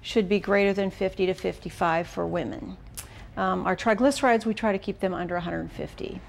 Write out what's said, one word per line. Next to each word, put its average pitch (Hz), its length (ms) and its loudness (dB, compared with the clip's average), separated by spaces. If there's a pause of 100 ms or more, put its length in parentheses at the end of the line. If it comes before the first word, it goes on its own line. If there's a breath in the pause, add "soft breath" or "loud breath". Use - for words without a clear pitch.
should 202 280 2
be 202 120 2
greater 202 320 4
than 196 180 2
fifty 190 360 0
to 185 80 2
fifty-five 170 720 -2
for 175 200 -4
women. 170 500 -4 (600 loud breath)
Um, 185 300 0
our 185 100 2
triglycerides, 233 680 4
we 214 80 0
try 190 180 0
to 190 60 0
keep 196 220 -6
them 185 120 0
under 175 240 -4
a 175 40 -2
hundred 165 320 -4
fifty. - 560 -8